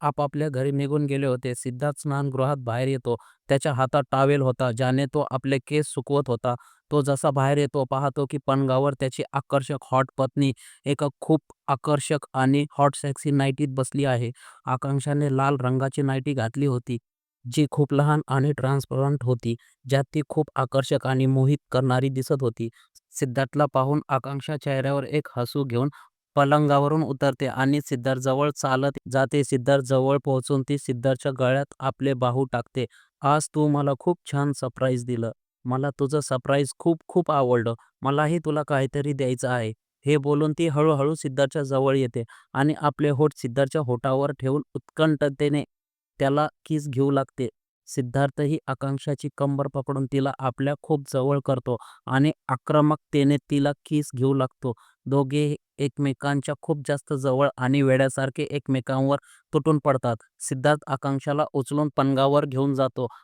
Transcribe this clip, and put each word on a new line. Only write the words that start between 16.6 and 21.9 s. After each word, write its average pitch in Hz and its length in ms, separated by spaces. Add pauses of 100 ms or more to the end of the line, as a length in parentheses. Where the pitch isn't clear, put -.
होती, 123 320 (480)
जी 139 260
खूप 143 220
लहान 147 340
आणि 139 240
ट्रान्सपरंट 139 720
होती, 120 320 (300)
ज्यात 135 180 (100)
ती 151 160
खूप 156 260
आकर्षक 135 520
आणि 131 180
मोहित 135 320 (140)
करणारी 127 380